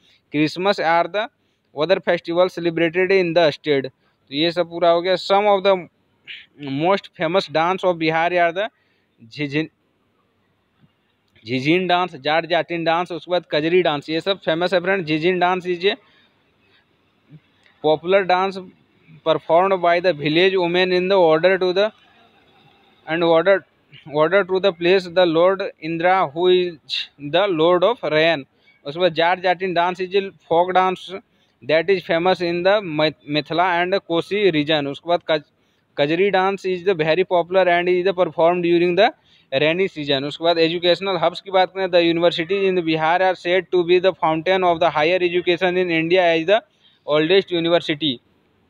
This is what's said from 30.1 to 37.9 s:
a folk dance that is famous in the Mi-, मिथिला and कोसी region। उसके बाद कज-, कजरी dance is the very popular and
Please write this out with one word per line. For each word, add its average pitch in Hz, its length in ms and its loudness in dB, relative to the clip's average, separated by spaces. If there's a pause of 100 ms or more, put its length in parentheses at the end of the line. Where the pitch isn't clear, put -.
a 202 60 2 (280)
folk 180 240 2
dance 185 360 0 (540)
that 160 260 0
is 190 140 0
famous 175 380 0
in 175 220 -4
the 202 180 2
Mi-, 156 340 -2 (140)
मिथिला 156 360 -2 (160)
and 185 260 -2
कोसी 180 440 -2
region। 147 360 -2
उसके 139 220 -12
बाद 170 200 0
कज-, 156 220 -2 (460)
कजरी 170 340 0
dance 190 340 -2
is 180 180 -6
the 190 120 0
very 160 280 0
popular 180 440 0
and 175 220 2